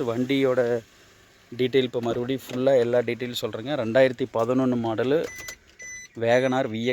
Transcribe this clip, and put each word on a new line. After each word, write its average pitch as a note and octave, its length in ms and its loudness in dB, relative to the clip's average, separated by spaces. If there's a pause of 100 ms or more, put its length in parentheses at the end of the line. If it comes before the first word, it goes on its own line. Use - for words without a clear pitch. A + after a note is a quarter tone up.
வண்டியோட B2+ 520 0 (880)
டீட்டெயில் B2+ 360 2
இப்போ A#2+ 180 -4
மறுபடியும் A#2+ 380 -2
ஃபுல்லா B2+ 280 0 (120)
எல்லா A#2+ 240 2
டீட்டெயிலும் A#2+ 340 -6
சொல்றேங்க. A2+ 400 -6
ரெண்டாயிரத்தி B2 440 2 (100)
பதினொன்னு B2 480 2
மாடலு A#2 360 0 (1040)
வேகனார் B2+ 480 2
வி A2 100 -4 (120)